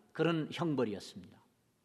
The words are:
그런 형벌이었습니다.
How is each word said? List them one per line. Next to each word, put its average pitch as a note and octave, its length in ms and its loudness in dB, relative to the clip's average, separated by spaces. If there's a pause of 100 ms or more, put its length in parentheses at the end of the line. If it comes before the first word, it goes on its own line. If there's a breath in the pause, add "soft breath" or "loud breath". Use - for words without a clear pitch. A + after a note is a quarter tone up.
(120)
그런 D#3+ 400 2
형벌이었습니다. A2+ 840 -2 (460)